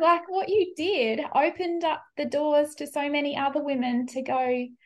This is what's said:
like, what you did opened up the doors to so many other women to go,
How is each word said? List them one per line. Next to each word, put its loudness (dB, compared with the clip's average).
like, 4
what -2
you 2
did 0
opened 0
up -2
the -2
doors 2
to -8
so -4
many -2
other 0
women -2
to -6
go, -2